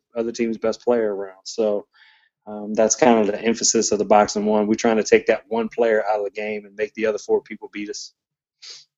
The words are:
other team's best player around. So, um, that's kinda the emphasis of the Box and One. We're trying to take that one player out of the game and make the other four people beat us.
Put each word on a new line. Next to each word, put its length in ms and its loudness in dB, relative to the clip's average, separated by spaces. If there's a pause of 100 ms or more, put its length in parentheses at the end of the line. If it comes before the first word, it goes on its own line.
(160)
other 160 -4
team's 260 -4
best 240 -4
player 320 0
around. 300 -10
So, 420 -2 (600)
um, 280 -10
that's 220 2
kinda 340 4
the 100 -6
emphasis 520 0
of 60 0
the 60 0
Box 300 4
and 120 -2
One. 200 2
We're 80 0
trying 220 0
to 80 0
take 220 2
that 220 0
one 200 -4
player 360 2
out 140 0
of 60 -4
the 60 -6
game 360 -8
and 100 -20
make 180 -4
the 120 -2
other 120 -2
four 220 0
people 320 -14
beat 160 -10
us. 240 -14 (840)